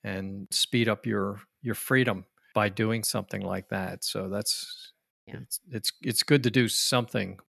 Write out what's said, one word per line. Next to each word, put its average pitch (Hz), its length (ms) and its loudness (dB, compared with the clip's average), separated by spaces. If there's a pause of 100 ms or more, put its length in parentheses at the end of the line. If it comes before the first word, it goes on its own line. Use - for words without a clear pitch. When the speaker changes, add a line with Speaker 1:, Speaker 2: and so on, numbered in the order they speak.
Speaker 1:
and 98 480 -6
speed - 380 2
up 107 160 0
your, 101 380 0 (180)
your 117 140 -2
freedom 120 500 2 (300)
by 104 160 4
doing 110 340 0
something 101 380 -4
like 95 260 -6
that. 92 340 -6
So 95 280 -4
that's, - 640 -6 (340)
Speaker 2:
Yeah. - 160 -12
Speaker 1:
it's, - 180 -10 (100)
it's, 113 300 -4
it's - 220 0
good 143 220 6
to 120 60 4
do 117 180 4
something. 104 720 0 (140)